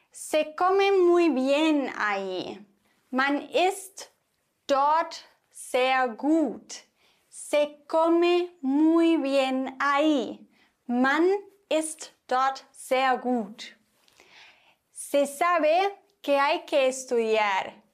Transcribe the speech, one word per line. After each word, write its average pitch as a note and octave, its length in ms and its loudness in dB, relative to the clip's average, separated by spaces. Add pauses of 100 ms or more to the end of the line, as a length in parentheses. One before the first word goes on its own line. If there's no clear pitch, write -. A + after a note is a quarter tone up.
(100)
Se D4+ 460 -4
come G4 360 2
muy F4 360 4
bien C#4 680 2
ahí. G3 600 -4 (520)
Man C#4 400 -2
isst - 600 -4 (560)
dort D4+ 580 0 (260)
sehr B3+ 580 0
gut. C#4 760 -2 (440)
Se D4 580 -4
come E4+ 600 2 (140)
muy D#4+ 560 4
bien C4 600 -2
ahí. C#4 600 0 (480)
Man C4+ 420 2 (400)
isst D#4 440 -4 (140)
dort C4 460 -2
sehr C4 460 0
gut. A#3 580 -6 (1160)
Se - 340 -2
sabe E4+ 680 0 (300)
que C#4 180 0
hay D#4 260 0
que C4+ 220 0
estudiar. A3 840 -2 (200)